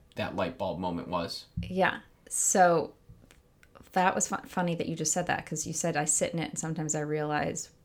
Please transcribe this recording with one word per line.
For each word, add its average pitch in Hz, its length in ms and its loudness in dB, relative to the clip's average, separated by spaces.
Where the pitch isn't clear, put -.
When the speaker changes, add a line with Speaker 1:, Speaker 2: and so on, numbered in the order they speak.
Speaker 1:
that 101 200 -6
light 90 220 -2
bulb 90 220 -2
moment 87 280 -2
was. 85 380 -4
Speaker 2:
Yeah. 180 380 0
So 175 640 4
that 185 200 4
was 202 140 0
fu-, 202 80 -4
funny 175 300 0
that 170 120 -2
you 160 80 -4
just 156 180 0
said 175 140 0
that, - 180 0
'cause 156 200 -6
you 165 80 -6
said, 165 240 -2
"I 151 80 0
sit - 280 2
in 165 60 -2
it - 100 -2
and - 100 -8
sometimes 160 340 -2
I 156 60 -2
realize 151 720 -2